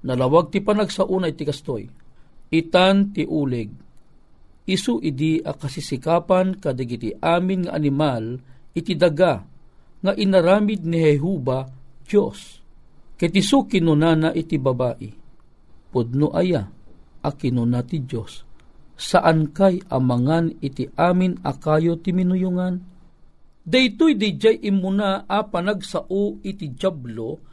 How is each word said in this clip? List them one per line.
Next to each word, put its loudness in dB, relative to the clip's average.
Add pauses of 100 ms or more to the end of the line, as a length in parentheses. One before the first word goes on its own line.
Nalawag 4
ti -2
panagsauna 0
iti -8
kastoy, -6 (640)
"Itan 4
ti -4
uleg, -2 (960)
isu -2
idi -2
a -6
kasisikapan -2
kadagiti -6
amin 0
nga -6
animal -2 (320)
iti -4
daga 2 (560)
nga 0
inaramid 2
ni 4
Jehovah -2 (400)
Dios. -2 (560)
Ket 2
isu 4
kinunana 4
iti -4
babai, -2 (800)
pudno 0
aya 0 (560)
a -2
kinuna -2
ti -6
Dios, -10 (520)
saan 2
kay 2 (100)
amangan 0
iti -6
amin 2
a -4
kayo 0
ti -4
minuyungan?" -2 (720)
Daytoy 2
dijay 2
immuna -2
a 0
panagsao -4
iti -10
diablo -6